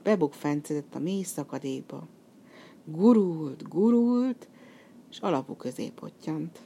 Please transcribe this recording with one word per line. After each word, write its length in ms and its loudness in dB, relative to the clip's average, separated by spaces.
bebukfencezett 920 -2
a 40 -8
mély 240 -4
szakadékba. 840 -8
Gurult, 840 2
gurult, 760 2
és 100 -18
alapú 360 -2
közé 400 -10
pottyant. 720 -10